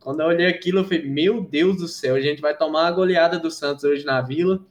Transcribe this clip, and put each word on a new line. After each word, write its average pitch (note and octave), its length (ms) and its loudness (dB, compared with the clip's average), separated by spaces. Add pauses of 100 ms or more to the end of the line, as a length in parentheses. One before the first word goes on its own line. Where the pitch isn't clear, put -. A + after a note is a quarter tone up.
Quando D3+ 200 -6
eu D#3 60 0
olhei E3+ 200 4
aquilo, F3+ 340 0
eu F#3+ 40 2
falei, E3+ 200 -2
"Meu D#3+ 360 0
Deus F3+ 380 0
do E3+ 100 -6
céu, C3 280 -2
a C3+ 40 0
gente C#3+ 200 -2
vai D3 160 0
tomar D#3+ 260 0
uma E3+ 80 2
goleada F3 480 2
do D#3+ 120 -2
Santos C#3+ 340 -6
hoje C#3+ 200 2
na C3+ 160 0
Vila, F3 400 0 (100)